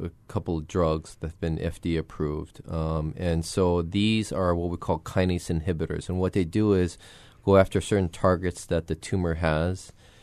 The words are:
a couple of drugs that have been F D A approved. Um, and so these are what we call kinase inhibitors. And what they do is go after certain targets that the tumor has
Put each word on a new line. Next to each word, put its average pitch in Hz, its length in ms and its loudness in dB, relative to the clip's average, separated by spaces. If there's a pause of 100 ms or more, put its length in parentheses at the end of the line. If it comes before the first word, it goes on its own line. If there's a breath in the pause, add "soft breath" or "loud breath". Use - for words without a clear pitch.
a 82 80 -6 (160)
couple 90 300 -4
of 78 100 -6
drugs 80 540 0
that 82 60 -8
have - 140 -12
been 82 180 -2
F 82 240 -6
D 82 140 0
A 78 40 0
approved. 78 680 -6
Um, 78 520 -2
and 82 260 0
so 87 380 2
these 104 500 0
are 87 220 2
what 87 160 -2
we 87 80 -4
call 82 220 -2
kinase 90 540 0
inhibitors. 80 540 -4
And 90 100 -2
what 92 140 0
they 95 120 2
do 104 280 2
is 90 240 2 (480 loud breath)
go 98 140 8
after 95 240 4
certain 95 260 0
targets 90 560 0
that 82 220 -2
the - 80 -4
tumor 87 400 -2
has 82 580 0 (300 soft breath)